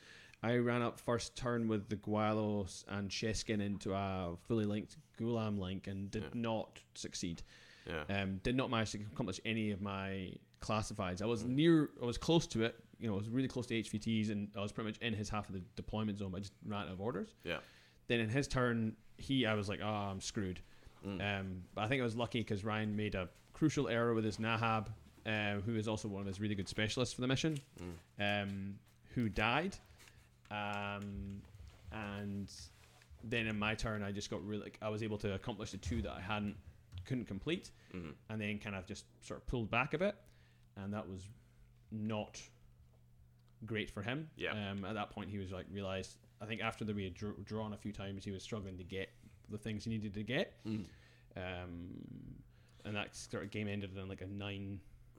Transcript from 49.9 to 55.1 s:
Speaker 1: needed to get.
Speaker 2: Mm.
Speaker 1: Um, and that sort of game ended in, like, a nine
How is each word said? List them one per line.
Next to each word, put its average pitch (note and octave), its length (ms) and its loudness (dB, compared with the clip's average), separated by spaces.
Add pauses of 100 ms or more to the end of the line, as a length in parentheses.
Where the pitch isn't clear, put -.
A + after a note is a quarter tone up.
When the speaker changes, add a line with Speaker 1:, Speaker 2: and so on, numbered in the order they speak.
Speaker 1:
needed G#2+ 240 -2
to G#2+ 80 -2
get. B2+ 440 -2
Speaker 2:
Mm. G#2+ 180 0 (520)
Speaker 1:
Um, F2+ 680 -6 (800)
and G#2 120 -4
that - 200 -2
sort - 280 -4
of G#2 60 -6
game G#2+ 180 0
ended G2+ 280 -2
in, F#2+ 120 -6
like, F#2+ 120 -6
a F#2 60 -6
nine G2+ 540 -4 (380)